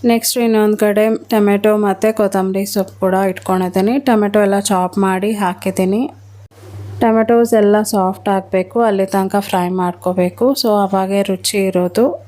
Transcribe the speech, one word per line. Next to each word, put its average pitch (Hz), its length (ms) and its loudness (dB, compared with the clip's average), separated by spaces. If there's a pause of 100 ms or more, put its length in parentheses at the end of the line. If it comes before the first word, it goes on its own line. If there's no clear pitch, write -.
(120)
ನೆಕ್ಸ್ಟ್ 226 340 0
ಇನ್ನೊಂದು 214 380 2
ಕಡೆ 208 220 2 (260)
ಟೊಮೆಟೊ 208 400 2 (140)
ಮತ್ತು 202 340 0
ಕೊತ್ತಂಬರಿ 196 440 0 (120)
ಸೊಪ್ಪು 190 200 -4 (100)
ಕೂಡ 185 100 2 (160)
ಇಟ್ಕೊಂಡಿದ್ದೀನಿ. 185 640 -2 (140)
ಟೊಮೆಟೊ 208 380 2
ಎಲ್ಲ 196 120 0 (100)
ಚಾಪ್ 180 380 0
ಮಾಡಿ 190 240 -2 (120)
ಹಾಕಿದ್ದೀನಿ. 190 600 -2 (960)
ಟೊಮೆಟೋಸ್ 233 600 2
ಎಲ್ಲ 208 200 4 (120)
ಸಾಫ್ಟ್ 196 420 -2
ಆಗಬೇಕು, 190 420 -4 (120)
ಅಲ್ಲಿ 190 260 0
ತನಕ 196 340 0
ಫ್ರೈ 180 160 0 (160)
ಮಾಡ್ಕೋಬೇಕು. 180 640 -2 (160)
So 233 80 0 (140)
ಆವಾಗೇ 196 380 0 (100)
ರುಚಿ 190 280 -4 (120)
ಇರೋದು. 180 340 0 (220)